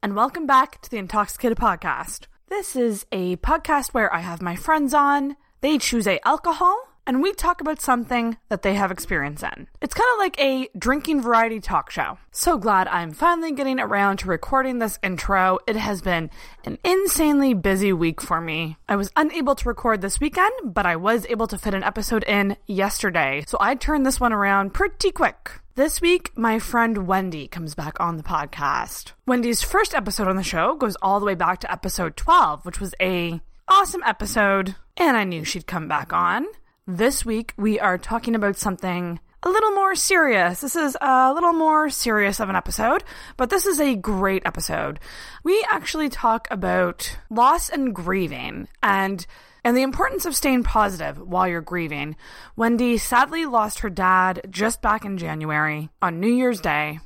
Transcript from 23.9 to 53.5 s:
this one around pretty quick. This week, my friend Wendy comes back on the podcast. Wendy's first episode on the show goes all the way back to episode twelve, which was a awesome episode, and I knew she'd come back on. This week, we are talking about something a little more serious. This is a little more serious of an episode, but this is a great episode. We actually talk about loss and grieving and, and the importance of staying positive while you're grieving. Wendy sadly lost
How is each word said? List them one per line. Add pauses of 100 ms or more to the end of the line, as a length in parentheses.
this
one
around
pretty
quick. (160)
This
week,
my
friend
Wendy
comes
back
on
the
podcast. (140)
Wendy's
first
episode
on
the
show
goes
all
the
way
back
to
episode
twelve,
which
was
a (260)
awesome
episode, (220)
and
I
knew
she'd
come
back
on. (400)
This
week,
we
are
talking
about
something (220)
a
little
more
serious.
This
is
a
little
more
serious
of
an
episode, (320)
but
this
is
a
great
episode. (460)
We
actually
talk
about (100)
loss
and
grieving (140)
and, (380)
and
the
importance
of
staying
positive
while
you're
grieving. (400)
Wendy
sadly
lost